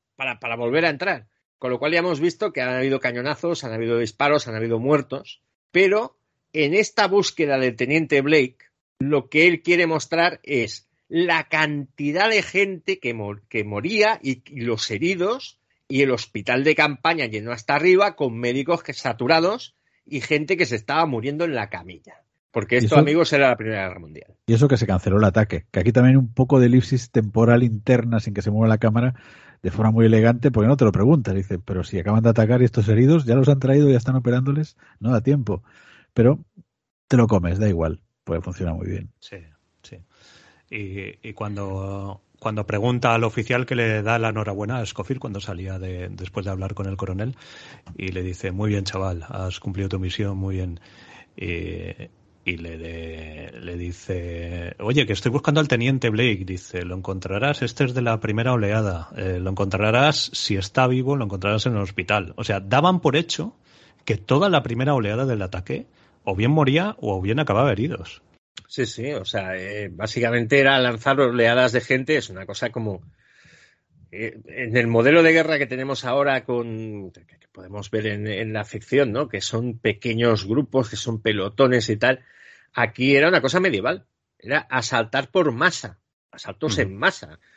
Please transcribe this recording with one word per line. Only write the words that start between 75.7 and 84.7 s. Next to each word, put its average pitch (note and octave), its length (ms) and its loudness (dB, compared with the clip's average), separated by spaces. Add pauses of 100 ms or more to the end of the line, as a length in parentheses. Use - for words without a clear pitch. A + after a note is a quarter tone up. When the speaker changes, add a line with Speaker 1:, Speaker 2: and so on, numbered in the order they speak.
Speaker 1:
ahora C3+ 380 0
con, A2 680 -6
que, - 140 -20
que - 260 -20
podemos G2 400 -16
ver A2 160 -2
en, G#2 200 -6
en G#2+ 260 -6
la G#2 100 -4
ficción, C3 480 -2
¿no? C3 160 -4
Que G2+ 140 -8
son A#2 380 -6
pequeños A2+ 680 0
grupos, B2 420 0
que - 60 -12
son A2 260 -6
pelotones A2 680 2
y G#2+ 80 0
tal, B2+ 260 0 (500)
aquí B2+ 420 0
era C#3+ 140 6
una F3 120 4
cosa C3+ 180 0
medieval, D#3+ 480 -2 (320)
era C#3 200 -2
asaltar B2+ 720 -2